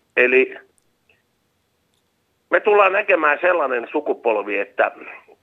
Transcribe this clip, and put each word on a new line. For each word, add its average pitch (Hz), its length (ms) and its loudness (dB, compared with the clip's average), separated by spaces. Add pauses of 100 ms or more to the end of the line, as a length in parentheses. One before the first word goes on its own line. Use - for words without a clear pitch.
(160)
Eli 127 380 2 (2000)
me 175 100 2
tullaan 202 320 4
näkemään 170 480 0
sellainen 139 520 -2
sukupolvi, 110 640 -4
että 101 340 -2 (500)